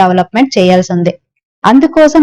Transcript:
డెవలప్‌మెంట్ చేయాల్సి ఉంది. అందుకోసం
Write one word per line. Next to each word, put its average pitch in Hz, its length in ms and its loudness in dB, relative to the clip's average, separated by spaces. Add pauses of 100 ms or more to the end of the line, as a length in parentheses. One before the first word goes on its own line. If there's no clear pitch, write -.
డెవలప్‌మెంట్ 185 560 -2
చేయాల్సి 185 380 0
ఉంది. 175 180 -4 (580)
అందుకోసం 311 520 2